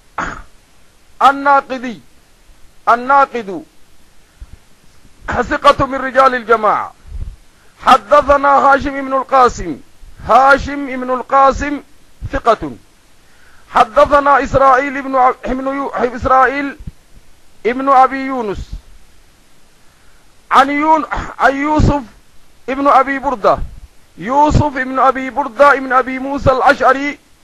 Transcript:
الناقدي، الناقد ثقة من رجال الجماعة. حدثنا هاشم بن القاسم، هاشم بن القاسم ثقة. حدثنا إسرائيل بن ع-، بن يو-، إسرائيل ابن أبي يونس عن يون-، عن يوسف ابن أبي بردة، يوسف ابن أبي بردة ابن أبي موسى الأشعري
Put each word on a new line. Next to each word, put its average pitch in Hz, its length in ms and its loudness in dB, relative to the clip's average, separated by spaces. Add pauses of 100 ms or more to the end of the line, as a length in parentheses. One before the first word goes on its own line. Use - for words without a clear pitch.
(1200)
الناقدي، 269 800 0 (920)
الناقد 240 720 0 (1600)
ثقة 285 580 0
من 262 100 -4
رجال 262 400 0
الجماعة. 208 580 0 (920)
حدثنا 277 600 0
هاشم 277 540 2
بن 269 120 -6
القاسم، 240 680 0 (480)
هاشم 277 580 2
بن 254 260 -8
القاسم 269 680 0 (500)
ثقة. 214 400 -2 (1000)
حدثنا 269 720 2
إسرائيل 269 580 2
بن 269 140 -6
ع-، 254 200 2 (100)
بن 262 220 -6
يو-، 262 480 -4
إسرائيل 262 640 0 (880)
ابن 262 240 -2
أبي 262 360 4
يونس 233 340 -6 (1900)
عن 269 180 4
يون-، 302 380 0 (320)
عن 262 160 2
يوسف 285 480 0 (680)
ابن 277 180 -2
أبي 269 320 2
بردة، 202 380 0 (600)
يوسف 285 600 0
ابن 262 220 -4
أبي 262 300 0
بردة 277 440 2
ابن 262 200 -4
أبي 262 260 0
موسى 269 320 -2
الأشعري 262 680 2 (240)